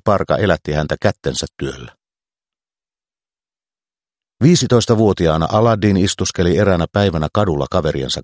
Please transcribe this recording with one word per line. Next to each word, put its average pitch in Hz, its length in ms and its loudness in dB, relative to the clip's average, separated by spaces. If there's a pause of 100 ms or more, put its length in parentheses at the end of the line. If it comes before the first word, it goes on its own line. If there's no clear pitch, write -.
Parka 92 320 0
elätti 87 360 -2
häntä 76 280 -2
kättensä 78 460 -4 (100)
työllä. 64 400 -12 (2500)
Viisitoistavuotiaana 107 1120 2
Aladdin 107 440 2
istuskeli 90 600 0
eräänä 92 360 2
päivänä 82 400 0
kadulla 80 380 -2
kaveriensa 73 540 -4